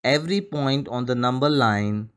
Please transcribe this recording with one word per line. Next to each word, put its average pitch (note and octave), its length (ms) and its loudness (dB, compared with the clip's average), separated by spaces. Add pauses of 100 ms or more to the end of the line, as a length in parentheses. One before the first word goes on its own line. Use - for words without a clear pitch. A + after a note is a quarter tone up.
Every D#3 380 0
point C#3 460 -2
on B2 180 -4
the B2 100 0
number B2+ 340 0
line G#2+ 480 2 (200)